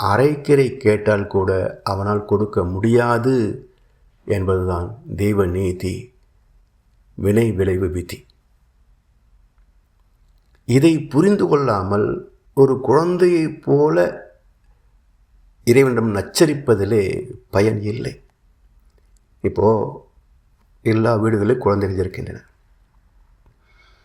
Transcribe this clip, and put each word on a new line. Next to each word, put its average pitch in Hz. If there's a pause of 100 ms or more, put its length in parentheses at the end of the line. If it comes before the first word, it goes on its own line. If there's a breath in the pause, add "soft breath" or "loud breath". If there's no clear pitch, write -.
அரைக்கீரை 139
கேட்டால் 104
கூட 95
அவனால் 101
கொடுக்க 104
முடியாது 117 (560)
என்பதுதான் 92 (160)
தெய்வ 101
நீதி, 92 (1040)
வினை 107
விளைவு 95
விதி. 85 (2500)
இதை 139
புரிந்து 196
கொள்ளாமல் 107 (460)
ஒரு 135
குழந்தையைப் 165
போல 147 (1700)
இறைவனிடம் 117
நச்சரிப்பதிலே 107 (180)
பயன் 104
இல்லை. 104 (1200)
இப்போ 101 (1120)
எல்லா 113
வீடுகளிலும் 110
குழந்தைகள் 98
இருக்கின்றன. - (1600 soft breath)